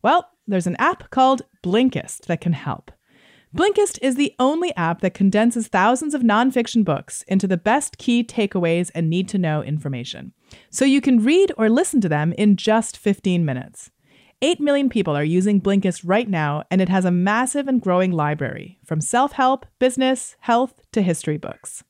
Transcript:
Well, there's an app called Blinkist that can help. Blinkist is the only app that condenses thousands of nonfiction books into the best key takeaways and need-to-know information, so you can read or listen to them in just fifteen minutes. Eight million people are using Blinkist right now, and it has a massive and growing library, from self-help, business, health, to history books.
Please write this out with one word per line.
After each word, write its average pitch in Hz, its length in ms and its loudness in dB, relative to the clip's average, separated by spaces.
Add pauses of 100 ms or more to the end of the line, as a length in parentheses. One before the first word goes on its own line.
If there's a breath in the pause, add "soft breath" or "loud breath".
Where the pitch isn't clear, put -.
Well, 330 260 2 (200)
there's 185 200 0
an 180 100 -2
app 339 340 -2
called 262 320 2 (200)
Blinkist 233 640 -2
that 170 160 -4
can 175 120 0
help. - 380 -8 (640 soft breath)
Blinkist 403 460 0
is 254 140 0
the 277 240 0
only 311 360 0
app 170 260 -2
that 185 120 -2
condenses 220 540 2
thousands 254 460 0
of 277 80 -2
nonfiction 233 640 2
books - 440 -4
into 190 200 -4
the 185 100 0
best 233 400 -2
key 233 260 0
takeaways 175 720 -2
and 165 140 -2
need-to-know 170 520 -2
information, 135 720 -8 (360 soft breath)
so - 140 -2
you 277 180 4
can 240 220 4
read 349 340 4
or 220 120 2
listen 269 320 2
to 180 80 0
them 151 240 0
in 202 220 4
just 220 420 0
fifteen 180 480 0
minutes. - 460 -8 (500 soft breath)
Eight 311 180 0
million 285 300 2
people 185 260 0
are 143 80 0
using 185 380 2
Blinkist 196 420 0
right 208 240 0
now, 151 440 -2
and 185 100 2
it 180 80 0
has 185 160 2
a 180 60 2
massive 226 560 0
and 262 140 0
growing 185 300 0
library, 151 760 -4
from 156 160 -4
self-help, 262 640 0 (120)
business, 262 600 0
health, 240 420 0 (120)
to 214 80 0
history 165 360 -2
books. - 520 -14